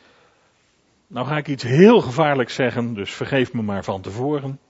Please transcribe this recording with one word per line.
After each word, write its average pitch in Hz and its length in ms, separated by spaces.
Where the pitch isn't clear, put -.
Nou 123 200
ga 151 100
ik 151 120
iets 139 140
heel 180 380
gevaarlijks 139 540
zeggen, 120 400
dus 98 160
vergeef 127 420
me 113 100
maar 101 220
van 98 160
tevoren. 135 580